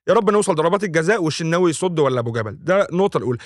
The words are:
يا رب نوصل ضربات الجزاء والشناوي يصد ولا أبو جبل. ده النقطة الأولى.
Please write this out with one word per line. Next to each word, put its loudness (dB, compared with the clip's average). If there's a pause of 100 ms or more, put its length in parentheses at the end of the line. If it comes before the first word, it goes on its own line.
يا 4
رب 2
نوصل 2
ضربات 0
الجزاء 0
والشناوي 0
يصد -2
ولا 2
أبو -6
جبل. -6
ده 0
النقطة 0
الأولى. -2